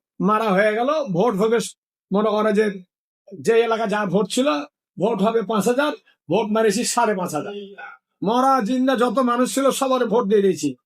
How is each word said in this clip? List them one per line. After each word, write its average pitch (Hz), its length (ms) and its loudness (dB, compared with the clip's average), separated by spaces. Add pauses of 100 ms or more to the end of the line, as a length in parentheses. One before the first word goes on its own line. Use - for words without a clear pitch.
(200)
মারা 214 300 0
হয়ে 208 240 2
গেল, 233 140 -2 (240)
ভোট 202 240 0
হবে, 220 220 0 (560)
মনে 208 160 0
করে 214 240 0
যে, 214 180 0 (680)
যে 220 180 2
এলাকা 226 280 0
যা 208 180 -2
ভোট 196 240 0
ছিল, 269 220 0 (480)
ভোট 196 220 0
হবে 226 200 0
পাঁচ 208 260 -2
হাজার, 277 240 0 (380)
ভোট 208 220 0
মারেছি 220 320 2
সাড়ে 220 320 0
পাঁচ 170 200 -6
হাজার। 202 180 -8 (680)
মরা 254 380 4
জিন্দা 254 340 0
যত 240 240 0
মানুষ 247 340 2
ছিল 269 180 2
সবার 254 340 0
ভোট 208 220 0
দিয়ে 208 140 4
দিয়েছি। 151 340 0 (100)